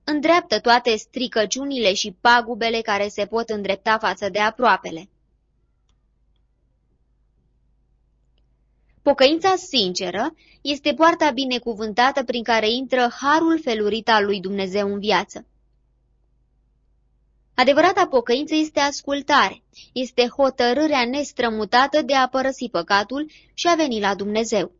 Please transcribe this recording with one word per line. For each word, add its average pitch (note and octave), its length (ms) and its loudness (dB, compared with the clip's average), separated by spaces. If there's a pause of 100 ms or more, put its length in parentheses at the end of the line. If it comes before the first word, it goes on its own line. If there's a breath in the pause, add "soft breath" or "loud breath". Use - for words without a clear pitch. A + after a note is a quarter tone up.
îndreaptă D4+ 560 0
toate A#3 360 2
stricăciunile A#3 960 -2
și G3+ 280 -8
pagubele A#3 600 2
care G#3 260 -2
se G#3 180 -6
pot A3+ 240 -4
îndrepta G#3 480 -2
față G3+ 320 -4
de F#3 100 -2
aproapele. G3+ 680 0 (4000)
Pocăința D#4 540 2
sinceră G3 800 -4 (280 soft breath)
este C#4+ 320 -2
poarta D#4+ 380 2
binecuvântată A#3+ 920 -2
prin A#3+ 200 -2
care A3 260 2
intră B3 400 0 (120)
harul D#4+ 400 2
felurit A3 480 -2
al G#3+ 160 4
lui G3+ 140 -2
Dumnezeu G3 540 -4
în G3+ 60 -6
viață. G3 460 -2 (2000)
Adevărata D#4+ 540 4
pocăință C4 480 0
este D#4 240 -2
ascultare, C#4+ 840 0 (300 loud breath)
este B3 340 0
hotărârea C4 760 0
nestrămutată B3 960 0
de C4+ 120 -2
a C4 140 2
părăsi C4 420 -4
păcatul G#3 640 -2 (220 loud breath)
și - 140 -4
a E4+ 80 4
veni C#4 240 0
la G3+ 160 0
Dumnezeu. G#3 640 -2